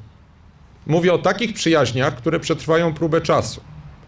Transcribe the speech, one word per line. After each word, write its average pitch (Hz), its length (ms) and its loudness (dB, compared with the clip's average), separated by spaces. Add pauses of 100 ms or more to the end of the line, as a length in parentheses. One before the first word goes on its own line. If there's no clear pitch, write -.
(880)
Mówię 170 260 2
o 156 40 4
takich 202 360 0
przyjaźniach, 143 600 2
które 165 240 -2
przetrwają 160 540 0
próbę 160 280 0
czasu, 147 400 0 (460)